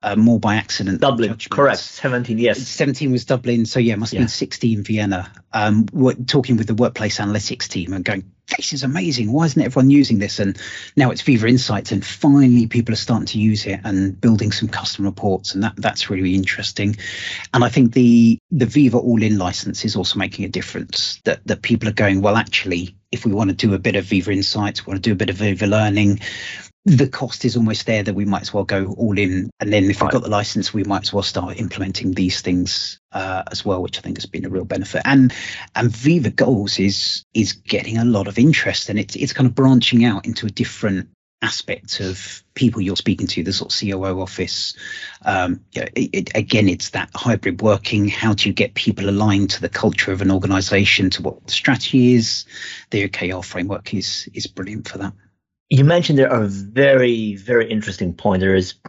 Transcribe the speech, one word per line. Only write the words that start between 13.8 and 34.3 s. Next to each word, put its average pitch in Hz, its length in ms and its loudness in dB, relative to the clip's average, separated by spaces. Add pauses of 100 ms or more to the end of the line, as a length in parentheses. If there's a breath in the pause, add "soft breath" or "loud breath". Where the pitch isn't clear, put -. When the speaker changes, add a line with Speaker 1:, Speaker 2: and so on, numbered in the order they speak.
Speaker 1:
and 98 380 -2
building 107 300 4
some - 180 -4
custom - 360 -6
reports, 98 500 -4
and 95 80 -2
that, 110 140 -2
that's - 340 -4
really 95 240 0
interesting. 101 600 -4 (580 loud breath)
And 123 80 4
I 120 60 2
think 120 240 4
the, 117 440 8 (140)
the 123 160 2
Viva 123 320 4
All-In 107 400 2
license 92 440 -4
is 110 120 -2
also 95 240 -2
making 98 260 -6
a 101 40 -6
difference, - 720 -8
that, - 240 -2
that - 160 -2
people 110 260 0
are 101 40 -2
going, 98 280 2
"Well, 104 160 4
actually, 92 580 -4 (160)
if - 140 -6
we 104 80 2
wanna 101 200 2
do 98 200 2
a 95 60 0
bit 104 160 0
of 95 100 -2
Viva 98 240 0
Insights, 104 560 -2
we - 60 -10
wanna 95 100 -6
do 110 120 0
a - 20 -2
bit 98 160 -2
of 90 60 -4
Viva 104 280 0
Learning, 104 540 2 (680 loud breath)
the 139 240 6
cost - 340 -8
is 117 140 2
almost 110 300 0
there 110 160 0
that 104 100 -2
we 101 100 -2
might 101 180 -2
as - 120 -10
well 101 100 0
go 98 340 -2
all 104 220 0
in. 95 300 -2 (100)
And 104 140 -2
then 104 100 4
if 98 60 4
we've 98 140 0
Speaker 2:
Right. - 80 -2
Speaker 1:
got - 120 0
the - 60 -8
license, 104 440 -2
we 101 120 -2
might 98 180 -2
as - 80 -4
well 101 120 -2
start 87 360 -6
implementing 95 540 -4
these 92 280 -2
things, - 580 -2 (120)
uh, 95 400 -6
as - 140 -8
well," 92 160 -2
which - 160 -8
I - 40 -12
think - 160 -8
has - 100 -10
been 92 180 -8